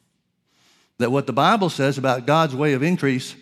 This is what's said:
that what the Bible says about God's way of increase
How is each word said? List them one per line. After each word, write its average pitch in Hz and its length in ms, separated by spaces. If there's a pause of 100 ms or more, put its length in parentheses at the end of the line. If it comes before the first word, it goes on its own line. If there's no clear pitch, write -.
(1000)
that 120 120
what 135 160
the 131 60
Bible 175 380
says 135 280
about 131 260
God's 151 300
way 147 180
of 127 100
increase 139 600